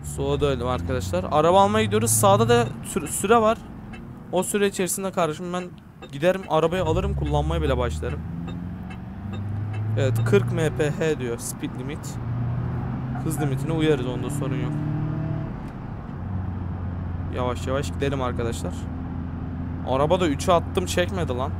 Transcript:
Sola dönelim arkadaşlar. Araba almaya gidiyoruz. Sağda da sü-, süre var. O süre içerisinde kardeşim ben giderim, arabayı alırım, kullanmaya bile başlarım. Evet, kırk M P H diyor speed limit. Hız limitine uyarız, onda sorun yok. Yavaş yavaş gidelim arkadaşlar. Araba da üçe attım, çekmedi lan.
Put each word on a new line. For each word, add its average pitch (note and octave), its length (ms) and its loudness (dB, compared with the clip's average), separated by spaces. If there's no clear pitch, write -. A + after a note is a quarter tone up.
Sola C#3 220 0
dönelim C3 260 2
arkadaşlar. B2+ 640 -2
Araba E3 320 8
almaya G#3+ 220 4
gidiyoruz. G#3+ 260 2
Sağda G#3 380 6
da - 180 6
sü-, E3+ 140 0
süre G#3 280 4
var. A3 220 4
O F3+ 100 2
süre G3+ 240 2
içerisinde F#3+ 440 0
kardeşim F3 420 0
ben F3+ 120 -2
giderim, F3+ 380 2
arabayı D#3+ 320 4
alırım, D#3+ 340 2
kullanmaya D3 460 0
bile C3+ 160 2
başlarım. B2 420 -2
Evet, - 260 2
kırk G3 280 4
M D#3+ 240 0
P D3 140 2
H D3+ 280 0
diyor A#2 200 -4
speed - 400 -6
limit. C#3 400 -8
Hız D#3 160 -2
limitine C#3 320 0
uyarız, D#3 340 2
onda B2 240 -2
sorun B2+ 260 -2
yok. A#2+ 160 -2
Yavaş B2 300 -2
yavaş C3+ 260 -2
gidelim C#3 300 0
arkadaşlar. A#2+ 500 -2
Araba D3+ 320 4
da F3+ 80 4
üçe E3 240 2
attım, F3 340 2
çekmedi F3 500 0
lan. C3+ 240 -2